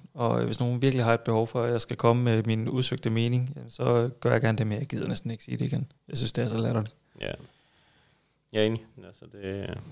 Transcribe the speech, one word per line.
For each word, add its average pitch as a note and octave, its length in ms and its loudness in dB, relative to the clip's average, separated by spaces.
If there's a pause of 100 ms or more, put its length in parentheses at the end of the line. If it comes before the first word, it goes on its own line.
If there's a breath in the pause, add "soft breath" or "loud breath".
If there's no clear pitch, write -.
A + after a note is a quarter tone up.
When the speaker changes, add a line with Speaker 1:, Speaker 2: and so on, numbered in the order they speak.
(140)
Speaker 1:
Og A#2 300 0
hvis A2+ 160 -2
nogen B2 220 0
virkelig C3 240 2
har A#2 80 4
et A#2 80 2
behov A2+ 260 2
for, A#2+ 160 -2
at A#2+ 80 0
jeg A#2 100 0
skal - 160 -6
komme A#2+ 260 4
med A2+ 200 4
min A2 260 0
udsøgte B2+ 400 0
mening, A#2+ 460 2
jamen, A#2 160 -14
så A#2+ 380 2 (100)
gør A#2+ 120 2
jeg A#2 100 4
gerne A2+ 160 4
det, A2 100 2
men G#2 120 -2
jeg C#3+ 80 -6
gider - 200 -4
næsten - 240 -4
ikke A2+ 120 -12
sige B2 140 -6
det A#2+ 80 -2
igen. B2 260 -4 (160)
Jeg - 100 -8
synes, A#2+ 160 -2
det A#2 100 -2
er B2 60 -2
så A2+ 80 -2
latterligt. A2+ 380 0 (260)
Speaker 2:
Ja. G1+ 100 -4 (1200)
Jeg A2 80 2
er G#2+ 40 6
enig. A2 200 -2 (220)
Altså, - 240 -20
det, G2 360 -8 (240)